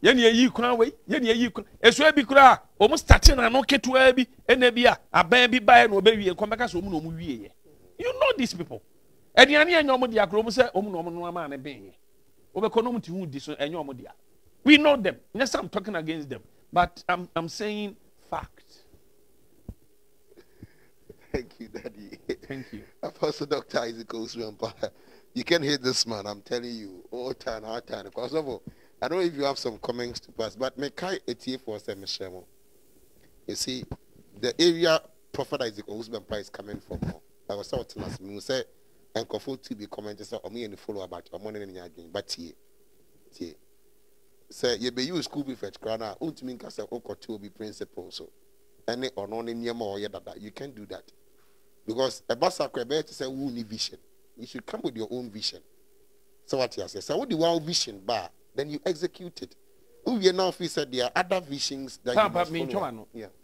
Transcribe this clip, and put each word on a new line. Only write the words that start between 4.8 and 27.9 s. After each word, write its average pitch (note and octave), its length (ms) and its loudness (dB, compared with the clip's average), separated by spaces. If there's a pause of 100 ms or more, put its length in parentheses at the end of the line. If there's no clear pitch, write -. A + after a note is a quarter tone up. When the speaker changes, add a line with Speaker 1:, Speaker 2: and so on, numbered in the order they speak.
Speaker 1:
a, A3+ 140 6 (140)
aban B3 360 6
bi B3 100 4
ba A3+ 160 8
yɛ A#3+ 140 10
na G3+ 60 0
ɔbɛ G#3 220 6
wie, G3+ 160 0
nkɔmɛ G#3 240 -2
ka A#3+ 80 -2
sɛ F3+ 160 -4
ɔmo G3+ 100 -6
na D#3+ 80 0
ɔmo E3 160 -8
wie D#3+ 220 -8
yɛ. G2 140 -16 (460)
You A#4+ 140 -4
know C5 260 2
these B3 160 -2
people. E3 280 -12 (560)
Aduane D4 320 8
yɛ E4+ 120 4
nyɛ C4+ 160 4
ɔmo B3+ 140 0
di A3+ 60 0
akora, G3+ 260 2
ɔmo A#3 60 -2
sɛ A#3 240 2
ɔmo G3+ 180 -2
na F3+ 60 -6
ɔmo E3+ 160 -6
no F3 120 -8
ama E3+ 220 -6
ne C#3+ 80 -10
bɛn C3 280 -12
yɛ. F#2+ 100 -20 (600)
Ɔbɛkɔ A3 300 0
na B3 80 -2
ɔmo A#3 100 -4
ti E3 100 -12
hu F#3 140 -6
di C#3 140 -10
so, D3 160 -10
ɛnyɛ D3+ 200 -6
ɔmo C#3 200 -10
di B2 80 -16
a. - 100 -20 (520)
We C#4+ 120 10
know D4 200 6
them. F#3 180 -2 (180)
Yes, A#3+ 220 -4
I'm - 140 -6
talking G3 260 -6
against D#3+ 340 -8
them, A#2+ 120 -10 (300)
but F3 360 0
I'm, F3+ 260 -4
I'm E3 140 -4
saying G#3 480 -8 (340)
fact. - 500 -12 (2500)
Speaker 2:
Thank - 280 -8
you, A2+ 100 -14
Daddy. G#2 500 -16 (260)
Speaker 1:
Thank C3+ 280 -12
you. G#2 100 -14 (180)
Speaker 2:
Apostle D3 460 -8
Doctor C#3+ 320 -4
Isaac A#2 340 -10
Osman, A2 440 -10 (760)
you B2 100 -6
can E3+ 200 0
hit C#3 180 -2
this B2 240 -2
man, G#2+ 220 -8
I'm G2+ 140 -10
telling A#2+ 340 -8
you. G2 340 -16
All B2 240 -8
time, A2+ 320 -10
all A2+ 160 -10
time. G2+ 320 -12